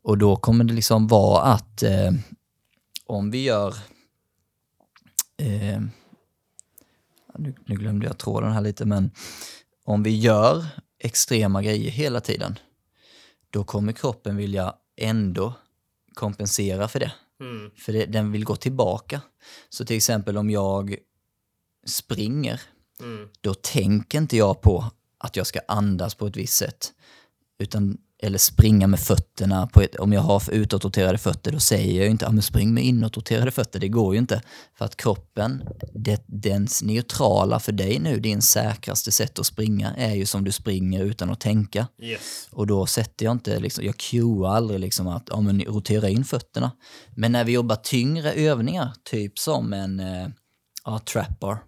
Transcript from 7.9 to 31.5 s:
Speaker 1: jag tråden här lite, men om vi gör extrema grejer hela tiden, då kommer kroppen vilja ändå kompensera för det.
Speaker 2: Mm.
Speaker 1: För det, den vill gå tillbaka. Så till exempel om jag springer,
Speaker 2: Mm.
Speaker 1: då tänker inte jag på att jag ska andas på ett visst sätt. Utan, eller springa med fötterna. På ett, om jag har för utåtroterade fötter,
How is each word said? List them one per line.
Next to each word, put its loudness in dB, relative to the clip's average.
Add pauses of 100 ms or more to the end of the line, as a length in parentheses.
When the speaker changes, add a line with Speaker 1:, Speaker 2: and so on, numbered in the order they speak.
Speaker 1:
jag -6
tråden -2
här 0
lite, -4
men 2 (760)
om 0
vi 2
gör 4 (340)
extrema 0
grejer -2
hela -4
tiden, -6 (880)
då -4
kommer -4
kroppen -6
vilja -4 (240)
ändå -2 (600)
kompensera -2
för -4
det. -2 (280)
Speaker 2:
Mm. -14
Speaker 1:
För -8
det, 0
den -2
vill -4
gå -2
tillbaka. -2 (480)
Så -10
till -2
exempel 0
om 0
jag -2 (920)
springer, -4 (380)
Speaker 2:
Mm. -14 (140)
Speaker 1:
då -2
tänker 0
inte 0
jag 4
på 6 (320)
att -10
jag -4
ska -6
andas 0
på -6
ett -8
visst -4
sätt. -4 (680)
Utan, -2 (260)
eller -2
springa 6
med 4
fötterna. 0
På 8
ett, 0
om 2
jag 4
har 4
för -6
utåtroterade 0
fötter, -4